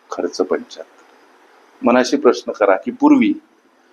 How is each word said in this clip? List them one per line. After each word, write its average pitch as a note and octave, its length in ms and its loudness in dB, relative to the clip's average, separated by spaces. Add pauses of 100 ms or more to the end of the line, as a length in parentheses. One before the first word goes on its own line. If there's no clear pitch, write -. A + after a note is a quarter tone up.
खर्च F2+ 320 -8
पंच्याहत्तर. - 1400 -12
मनाशी B2 320 2
प्रश्न A#2+ 340 0
करा G2 240 2
की - 160 -6
पूर्वी B2+ 400 2 (600)